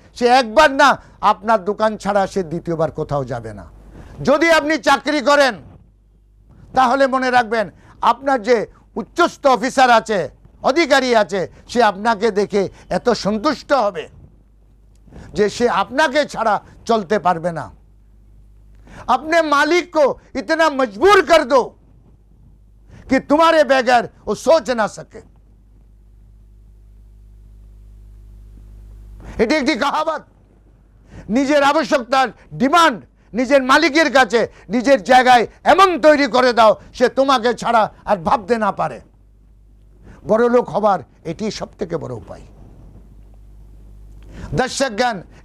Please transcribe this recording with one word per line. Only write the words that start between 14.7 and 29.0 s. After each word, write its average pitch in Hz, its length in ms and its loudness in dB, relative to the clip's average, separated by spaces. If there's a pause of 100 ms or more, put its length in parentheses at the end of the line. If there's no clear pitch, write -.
যে 196 160 0
সে 240 200 -2
আপনাকে 269 560 -2
ছাড়া 214 360 -4 (240)
চলতে 214 340 -2
পারবে 170 320 -2
না। 139 200 -12 (1400)
আপনি 311 340 0
মালিক 302 560 0
কো 254 180 2 (200)
ইতনা 311 340 -2
মজবুর 269 560 2
কর 311 200 4
দো 247 160 2 (1500)
কি 262 100 2
তোমারে 311 440 2
বেগর 247 440 0 (200)
ও 214 80 -4
সোচ 254 340 0
না 226 180 -2
সকে। - 340 -18 (4000)